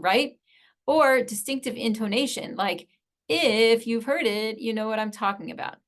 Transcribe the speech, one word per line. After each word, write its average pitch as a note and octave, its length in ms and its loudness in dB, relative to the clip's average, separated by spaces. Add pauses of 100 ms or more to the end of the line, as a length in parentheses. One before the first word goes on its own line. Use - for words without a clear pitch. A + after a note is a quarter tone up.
right, G3 320 2 (540)
or C4+ 360 6
distinctive B3+ 540 -6
intonation, A3 800 -2
like, F#3 320 -4 (400)
if A3+ 580 4
you've A3+ 180 -2
heard C#4 220 0
it, G#3+ 320 -2
you A3+ 140 -4
know G#3+ 160 -4
what A3 100 -2
I'm G#3+ 120 -2
talking G3 400 -4
about. - 260 -10 (120)